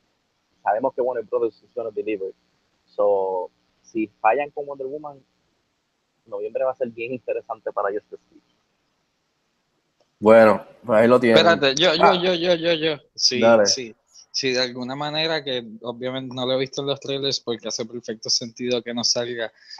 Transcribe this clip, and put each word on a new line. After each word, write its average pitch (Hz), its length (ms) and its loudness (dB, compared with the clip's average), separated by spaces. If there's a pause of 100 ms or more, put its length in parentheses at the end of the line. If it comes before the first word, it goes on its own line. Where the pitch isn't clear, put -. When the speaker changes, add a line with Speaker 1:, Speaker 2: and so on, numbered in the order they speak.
(640)
Speaker 1:
Sabemos 113 300 0
que - 80 -4
Warner 123 240 -4
Brothers 117 380 -4
is - 120 -20
gonna 113 160 -8
deliver. 101 420 -6 (520)
So, 95 640 -2 (300)
si 110 280 -6 (120)
fallan 135 300 0
con 147 160 -10
Wonder 139 200 -10
Woman, 147 320 -14 (1080)
noviembre 113 380 0
va 131 80 0
a - 40 -20
ser 123 140 -4
bien 117 220 -8
interesante 113 600 -8
para 101 180 -4
Justice - 400 -10
League. - 140 -20 (1800)
Speaker 2:
Bueno, 107 440 8 (200)
pues 110 160 2
ahí 117 80 6
lo 123 120 6
tienen. 117 180 6
Speaker 3:
Espérate, 143 380 4
yo, 160 180 2
yo, 165 100 2
Speaker 2:
Ah. 170 180 6
Speaker 3:
yo, 185 120 0
yo, 175 200 0
yo, 170 200 0
yo. 156 220 -2 (180)
Sí, - 260 -2
Speaker 2:
Dale. 113 260 6
Speaker 3:
sí. 117 280 -4 (360)
Si 131 220 -4
de 123 100 0
alguna 123 320 -6
manera, 151 480 -4
que 127 220 -6 (180)
obviamente 127 520 -8
no 127 120 -6
lo 131 60 0
he 131 60 0
visto 139 240 -6
en 139 60 -8
los 139 120 -4
trailers 135 400 -6
porque 113 280 -8
hace 117 180 -6
perfecto 113 440 -10
sentido 123 520 -4
que 120 120 -10
no 120 80 -6
salga. 120 480 -4 (300)